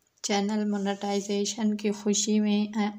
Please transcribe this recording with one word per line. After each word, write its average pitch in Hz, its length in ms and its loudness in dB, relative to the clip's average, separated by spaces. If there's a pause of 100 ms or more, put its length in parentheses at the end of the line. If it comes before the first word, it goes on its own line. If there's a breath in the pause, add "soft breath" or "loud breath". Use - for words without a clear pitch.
(240)
Channel 208 400 0
monetization 202 1120 0
की 208 140 -2
खुशी 208 500 0
में, 208 320 2
अ, 208 260 0